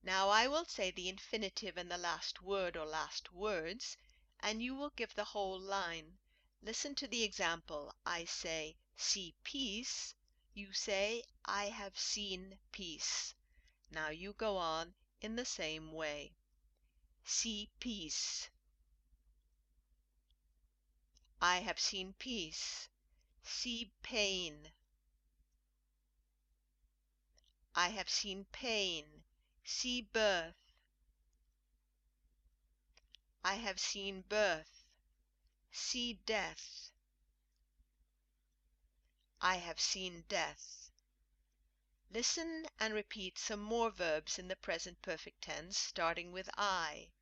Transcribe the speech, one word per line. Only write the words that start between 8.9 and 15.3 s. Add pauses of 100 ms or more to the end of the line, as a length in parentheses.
"See (100)
peace." (400)
You
say, (200)
"I
have
seen (140)
peace." (560)
Now
you
go
on (260)
in